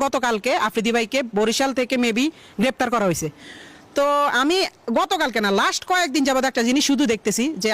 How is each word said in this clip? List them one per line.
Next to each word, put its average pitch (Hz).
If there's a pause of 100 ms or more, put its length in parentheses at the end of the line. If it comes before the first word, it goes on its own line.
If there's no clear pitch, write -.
গতকালকে 247 (160)
আফ্রিদি 226
ভাইকে 233 (200)
বরিশাল 233
থেকে 254
maybe 233 (380)
গ্রেপ্তার 254
করা 214
হয়েছে। 156 (680)
তো 285 (360)
আমি 330 (420)
গতকালকে 320
না, 196 (100)
লাস্ট 359
কয়েকদিন 320
যাবত 262
একটা 240
জিনিস 254
শুধু 277 (100)
দেখতেছি 220 (200)
যে 214